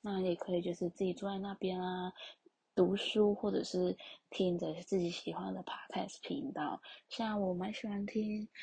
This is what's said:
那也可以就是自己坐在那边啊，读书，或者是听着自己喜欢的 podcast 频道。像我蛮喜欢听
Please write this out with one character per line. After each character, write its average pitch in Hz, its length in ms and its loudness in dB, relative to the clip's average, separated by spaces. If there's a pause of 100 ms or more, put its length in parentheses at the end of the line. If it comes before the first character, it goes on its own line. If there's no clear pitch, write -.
那 196 220 0
也 180 120 4
可 180 220 0
以 175 60 4
就 175 100 0
是 175 160 0
自 - 160 -2
己 185 80 2
坐 196 180 -2
在 196 80 -2
那 196 180 -4
边 185 220 -2
啊， 180 360 -4 (600)
读 185 220 6
书， 208 380 6
或 208 160 0
者 190 120 2
是 180 320 2 (360)
听 180 280 2
着 160 140 -2 (120)
自 196 140 2
己 175 120 2
喜 - 240 -6
欢 190 180 -4
的 185 100 -4
podcast - 600 -6
频 - 300 -4
道。 - 280 -4 (300)
像 214 280 0
我 185 140 2
蛮 185 220 -2
喜 - 120 -6
欢 202 200 -2
听 214 420 -2 (140)